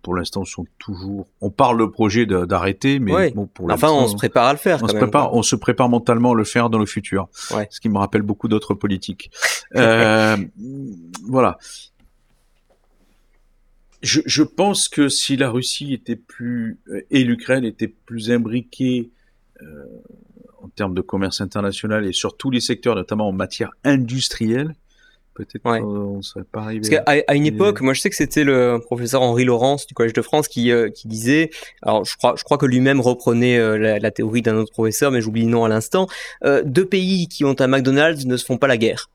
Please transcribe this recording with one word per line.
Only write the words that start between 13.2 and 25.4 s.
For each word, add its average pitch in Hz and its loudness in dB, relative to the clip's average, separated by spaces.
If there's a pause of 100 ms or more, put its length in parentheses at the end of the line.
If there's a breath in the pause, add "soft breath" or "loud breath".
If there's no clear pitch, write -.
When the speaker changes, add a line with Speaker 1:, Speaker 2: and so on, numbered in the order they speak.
Speaker 1:
Je, 135 0
je 151 2
pense 190 0
que 143 2
si - -2
la 131 0
Russie 127 -4
était 120 -6
plus, 120 -8 (100)
euh, - -8 (100)
et 143 4
l'Ukraine 131 0
était 110 -6
plus 117 -8
imbriquées, 120 -2 (520)
euh, 71 -20 (960)
en - -20
termes 95 -6
de 90 -2
commerce 95 -4
international 104 -4
et 92 -4
sur - -6
tous 135 -6
les 123 0
secteurs, 117 -2
notamment 107 -2
en 95 -2
matière 95 -6 (120)
industrielle, 131 0 (600 soft breath)
peut-être - -14